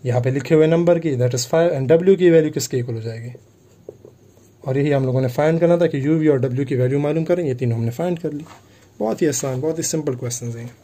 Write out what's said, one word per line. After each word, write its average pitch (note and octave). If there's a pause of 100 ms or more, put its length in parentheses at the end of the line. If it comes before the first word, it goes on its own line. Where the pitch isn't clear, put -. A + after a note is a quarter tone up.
यहाँ A#2+
पे B2+
लिखे C#3
हुए D#3
नंबर E3+
की, D#3+
that B2
is A#2+
five, E3
and D3+
W F#3+
की F3
वैल्यू D#3
किसके C3+
इक्वल A#2+
हो A2+
जाएगी? A2+ (1400)
और C3
यही D3
हम C3+
लोगों B2+
ने C3
फाइंड D#3
करना E3+
था E3+
कि D3
U, D#3
V D#3
और C3
W C#3
की C3+
वैल्यू C3
मालूम D3+
करें। F3
ये C3+
तीनों A#2+
हमने A#2
फाइंड E3
कर D3+
ली। D3 (540)
बहुत G#3
ही F3
आसान, C3
बहुत D#3+
ही E3
सिंपल D3+
क्वेश्चंस A#2+
हैं। A#2 (180)